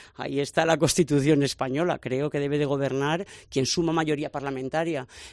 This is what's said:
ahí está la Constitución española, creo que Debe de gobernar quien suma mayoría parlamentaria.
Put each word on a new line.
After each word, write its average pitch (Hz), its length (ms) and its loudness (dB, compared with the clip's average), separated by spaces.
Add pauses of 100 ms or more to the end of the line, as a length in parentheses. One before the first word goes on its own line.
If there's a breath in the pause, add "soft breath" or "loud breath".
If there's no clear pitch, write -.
(160 loud breath)
ahí 139 240 2
está 160 260 2
la 165 120 4
Constitución 147 640 4
española, 139 560 -2
creo 135 300 -2
que 147 100 -4
Debe 143 180 -2
de 147 80 0
gobernar 139 600 0 (240 loud breath)
quien 135 160 0
suma 165 280 0
mayoría 151 380 -2
parlamentaria. 139 760 -4 (260 loud breath)